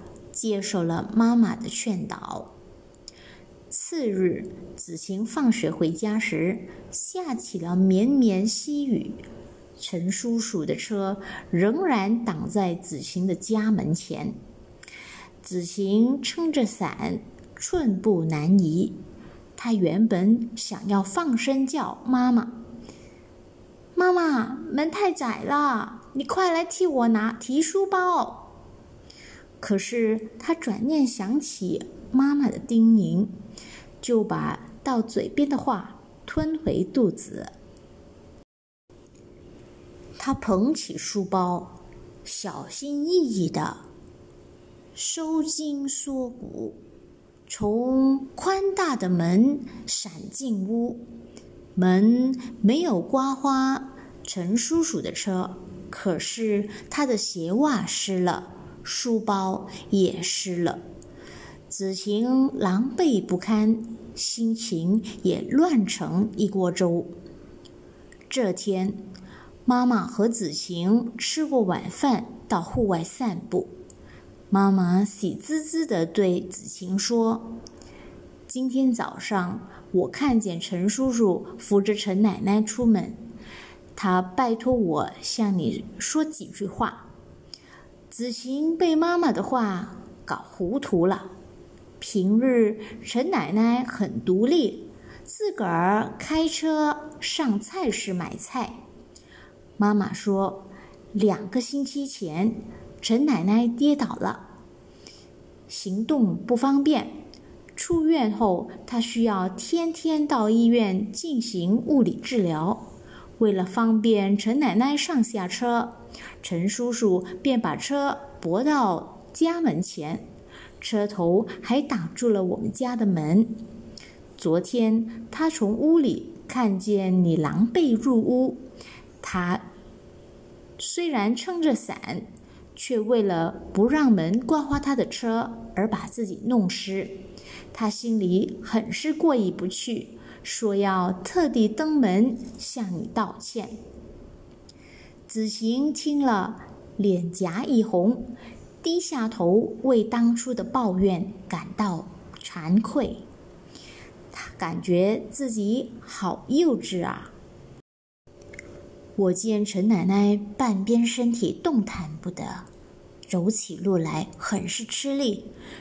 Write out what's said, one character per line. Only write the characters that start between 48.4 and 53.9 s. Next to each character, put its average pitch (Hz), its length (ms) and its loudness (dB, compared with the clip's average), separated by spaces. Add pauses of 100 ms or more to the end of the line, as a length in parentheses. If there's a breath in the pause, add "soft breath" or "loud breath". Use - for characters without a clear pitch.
大 359 220 0
的 180 140 0
门 185 500 4 (260 loud breath)
闪 - 240 -6 (200)
进 214 360 -4
屋。 233 320 -2 (760 loud breath)
门 220 600 6 (280 loud breath)
没 247 180 6
有 349 200 2
刮 269 340 0
花 269 580 0 (300 loud breath)